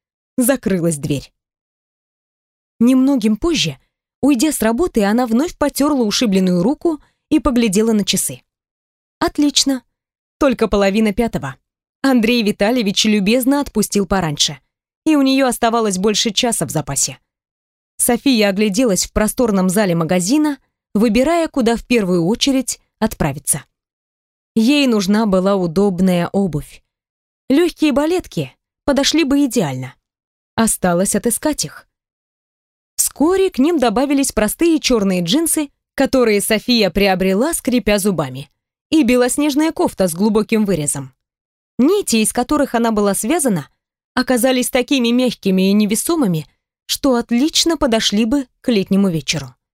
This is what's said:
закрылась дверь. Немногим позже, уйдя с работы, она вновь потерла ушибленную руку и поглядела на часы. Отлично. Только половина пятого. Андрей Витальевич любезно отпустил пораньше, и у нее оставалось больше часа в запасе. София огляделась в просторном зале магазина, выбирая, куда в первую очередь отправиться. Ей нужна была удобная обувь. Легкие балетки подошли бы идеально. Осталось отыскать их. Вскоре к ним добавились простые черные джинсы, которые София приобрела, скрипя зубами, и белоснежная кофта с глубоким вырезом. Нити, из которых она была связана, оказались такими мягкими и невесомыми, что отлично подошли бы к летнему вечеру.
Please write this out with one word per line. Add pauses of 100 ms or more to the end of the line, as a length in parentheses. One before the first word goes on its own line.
(360)
закрылась
дверь. (1500)
Немногим
позже, (420)
уйдя
с
работы,
она
вновь
потерла
ушибленную
руку (300)
и
поглядела
на
часы. (760)
Отлично. (560)
Только
половина
пятого. (460)
Андрей
Витальевич
любезно
отпустил
пораньше, (460)
и
у
нее
оставалось
больше
часа
в
запасе. (800)
София
огляделась
в
просторном
зале
магазина, (360)
выбирая,
куда
в
первую
очередь (180)
отправиться. (880)
Ей
нужна
была
удобная
обувь. (680)
Легкие
балетки (320)
подошли
бы
идеально. (600)
Осталось
отыскать
их. (1080)
Вскоре
к
ним
добавились
простые
черные
джинсы, (240)
которые
София
приобрела,
скрипя
зубами, (400)
и
белоснежная
кофта
с
глубоким
вырезом. (640)
Нити,
из
которых
она
была
связана, (460)
оказались
такими
мягкими
и
невесомыми, (400)
что
отлично
подошли
бы (140)
к
летнему
вечеру. (200)